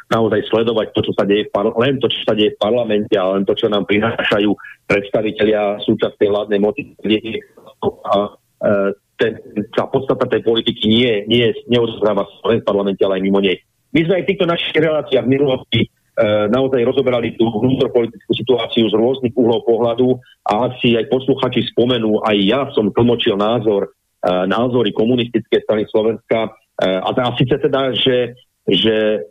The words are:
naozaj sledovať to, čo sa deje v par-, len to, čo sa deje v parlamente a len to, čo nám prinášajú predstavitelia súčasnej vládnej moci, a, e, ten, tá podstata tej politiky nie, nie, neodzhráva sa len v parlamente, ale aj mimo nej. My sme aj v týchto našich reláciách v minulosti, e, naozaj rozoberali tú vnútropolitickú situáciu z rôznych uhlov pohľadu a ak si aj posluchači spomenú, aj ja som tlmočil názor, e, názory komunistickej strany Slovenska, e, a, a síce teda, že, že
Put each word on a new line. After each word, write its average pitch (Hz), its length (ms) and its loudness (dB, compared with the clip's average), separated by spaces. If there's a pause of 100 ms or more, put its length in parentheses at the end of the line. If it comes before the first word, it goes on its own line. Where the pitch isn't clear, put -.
(120)
naozaj 110 400 2
sledovať 113 400 0
to, 107 160 -2
čo 104 80 -2
sa 107 80 2
deje 101 240 0
v - 40 -6
par-, 104 280 0
len 135 160 2
to, 113 160 0
čo - 160 -6
sa 107 80 0
deje 104 160 2
v - 80 -16
parlamente 107 560 0
a 92 160 0
len 98 160 0
to, 104 80 0
čo 113 160 0
nám 101 160 -2
prinášajú 107 640 0 (360)
predstavitelia 104 960 0
súčasnej 107 480 0
vládnej 107 320 -2
moci, - 320 -4 (1120)
a, 107 80 2 (400)
e, - 140 -2 (500)
ten, 113 120 0 (440)
tá 113 80 0
podstata - 400 -2
tej 110 160 0
politiky 113 480 -2
nie, 110 400 2
nie, 117 240 2 (160)
neodzhráva 107 560 0
sa - 240 -12
len 113 160 0
v - 40 -2
parlamente, 101 360 0
ale 95 160 0
aj 95 40 -2
mimo 98 160 2
nej. 92 200 0 (320)
My 147 160 2
sme 190 80 2
aj 175 80 0
v 190 80 0
týchto 180 160 0
našich 170 280 -2
reláciách 151 520 0
v 131 80 4
minulosti, 131 480 0
e, - 40 -4 (600)
naozaj 131 400 2
rozoberali 123 480 0
tú 113 120 2
vnútropolitickú 117 840 0
situáciu 117 560 0
z 98 80 0
rôznych 123 400 0
uhlov 117 320 2
pohľadu 117 480 2 (320)
a 107 200 0
ak 120 120 -10
si 117 160 2
aj 110 160 -2
posluchači 127 600 0
spomenú, 113 520 0
aj 107 160 2
ja 104 200 2 (120)
som 107 200 2
tlmočil 117 440 2
názor, 104 520 0
e, - 20 -20 (580)
názory 117 480 0
komunistickej 117 680 0
strany 107 240 0
Slovenska, 110 600 -2 (320)
e, 95 80 2
a, 92 240 -2
a 123 240 -2
síce 143 240 0
teda, 135 320 0
že, 123 400 0 (320)
že 107 680 0